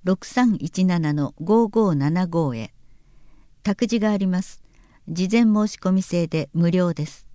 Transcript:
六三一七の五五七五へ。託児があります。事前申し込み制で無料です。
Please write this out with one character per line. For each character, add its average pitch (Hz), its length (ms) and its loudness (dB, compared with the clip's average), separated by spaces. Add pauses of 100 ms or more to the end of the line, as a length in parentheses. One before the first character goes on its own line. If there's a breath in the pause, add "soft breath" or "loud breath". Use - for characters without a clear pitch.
六 185 220 -2
三 240 340 0
一 185 240 -2
七 165 300 0
の 147 260 -2
五 214 300 2
五 208 260 2
七 165 320 0
五 160 260 -2
へ。 110 200 -10 (880)
託 202 240 -2
児 233 120 -2
が 214 120 0
あ 202 60 0
り 196 100 -2
ま 180 140 0
す。 - 200 -14 (460 soft breath)
事 175 240 -4
前 233 120 4
申 214 240 4
し - 100 -8
込 185 140 0
み 190 100 2
制 175 260 -2
で 156 260 -4
無 170 180 2
料 180 220 2
で 151 120 -4
す。 - 300 -18